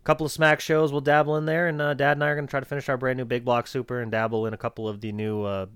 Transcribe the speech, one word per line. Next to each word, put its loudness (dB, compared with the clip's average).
Couple 2
of -4
Smack 4
shows 2
we'll -2
dabble 4
in -2
there, 0
and, -2
uh, 0
Dad 2
and 0
I 2
are 0
gonna -4
try -4
to -6
finish -6
our 0
brand 0
new -4
Big -4
Block 2
Super -6
and -6
dabble 0
in -4
a -8
couple -6
of -8
the -6
new, -4
uh, -4